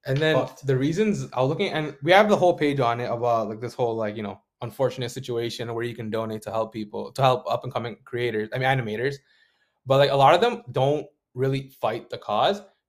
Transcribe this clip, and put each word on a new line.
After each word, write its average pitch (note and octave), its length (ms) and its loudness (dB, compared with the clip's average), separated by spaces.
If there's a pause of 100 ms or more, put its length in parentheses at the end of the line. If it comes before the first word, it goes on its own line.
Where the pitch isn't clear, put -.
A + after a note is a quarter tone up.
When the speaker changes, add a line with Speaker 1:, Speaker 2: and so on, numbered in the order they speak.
Speaker 1:
And C3 120 0
then D#3 180 2
Speaker 2:
fucked. - 320 -2
Speaker 1:
the C3+ 80 4
reasons D#3 560 0
I A#2+ 80 -6
was C3 80 4
looking, E3 240 -2
and D3+ 320 -4
we D#3+ 80 4
have G3+ 160 8
the G3+ 80 6
whole E3+ 220 4
page C#3+ 240 2
on A#2 180 2
it B2 100 -4
about, A#2 380 0
like, G#2+ 140 -8
this A#2+ 120 -8
whole, A#2 220 0
like, G#2+ 220 -4
you A2 60 -6
know, G2 180 -8 (200)
unfortunate B2 480 -2
situation A#2 640 -6
where A2+ 120 -4
you A#2+ 120 -6
can A2+ 140 -10
donate A2 320 -4
to G#2+ 80 -10
help G#2+ 240 -4
people, G#2+ 380 -8
to - 100 -4
help B2+ 260 4
up G#2+ 160 -4
and B2+ 80 -10
coming A#2 240 -6 (100)
creators, A2 460 -4
I B2+ 60 -6
mean, C3 100 0
animators. B2+ 500 -2 (680)
But, C3+ 120 4
like, C#3+ 120 4
a C#3 60 0
lot C#3 180 8
of F3 80 4
them A#3 300 0
don't C#3 340 0 (300)
really C3+ 340 -2
fight A2+ 400 -6
the A#2+ 80 -10
cause C3+ 440 0 (280)